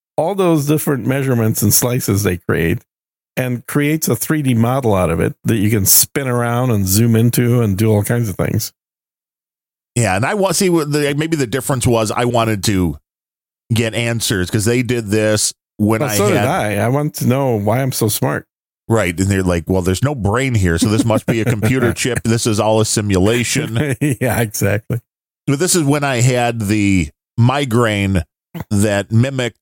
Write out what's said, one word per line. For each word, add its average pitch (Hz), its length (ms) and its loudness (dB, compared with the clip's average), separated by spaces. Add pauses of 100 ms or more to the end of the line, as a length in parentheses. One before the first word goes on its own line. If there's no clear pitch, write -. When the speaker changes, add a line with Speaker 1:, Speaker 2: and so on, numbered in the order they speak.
(160)
Speaker 1:
all 170 180 -2
those 170 320 2
different 143 400 0
measurements 131 560 0
and 104 100 2
slices 120 520 0
they 92 120 0
create 85 480 -2 (520)
and 123 300 -4
creates 151 420 -2
a 127 80 0
three 156 260 -2
D 131 120 2
model 117 380 2
out 90 160 2
of 85 120 0
it - 240 -2
that 117 140 0
you 104 120 2
can 101 160 0
spin - 400 0
around 120 460 0
and 98 160 0
zoom 113 260 2
into 120 480 2
and 98 160 0
do 110 140 2
all 104 100 2
kinds 120 260 -2
of 90 60 -6
things. - 380 -4 (1200)
Speaker 2:
Yeah, 101 220 0
and 107 100 -2
I 196 80 -2
want, 190 220 0
see, 190 120 2
what 156 220 2
the, 147 260 0
maybe 160 200 -2
the 135 100 0
difference 127 400 -2
was 113 240 2
I 120 140 -2
wanted 113 400 0
to 92 340 0 (760)
get 113 220 0
answers 113 560 -2
'cause 107 140 -2
they 120 180 0
did 117 240 -4
this 107 480 0 (220)
when 107 240 0
Speaker 1:
Well, 135 100 -2
Speaker 2:
I 104 60 -2
Speaker 1:
so - 100 2
Speaker 2:
had - 60 2
Speaker 1:
did 104 120 2
I. 127 300 -2 (100)
I 117 40 0
want 147 280 -2
to 120 100 -4
know 127 320 0
why 107 240 0
I'm 127 100 -2
so 113 160 0
smart. 127 380 -4 (420)
Speaker 2:
Right, 92 300 0
and 95 120 0
they're 95 140 0
like, 87 240 0
"Well, 92 120 2
there's 92 220 0
no 147 120 0
brain 120 400 -2
here, 92 220 2
so - 120 0
this 110 160 2
must 110 200 0
be 113 160 0
a 107 40 0
computer 117 480 0
Speaker 1:
<laughs> - 20 -4
Speaker 2:
chip. 120 300 -4
This 113 220 0
is 107 140 0
all 110 200 2
a 107 40 2
simulation." 110 960 0 (180)
Speaker 1:
<laughs> - 0 - (240)
Yeah, 123 200 0
exactly. 107 600 -2 (460)
Speaker 2:
But 139 140 0
this 180 160 0
is 160 80 2
when 143 200 0
I 131 160 0
had 120 400 0
the 98 480 0 (300)
migraine 113 840 2 (480)
that 101 420 0
mimicked 123 500 0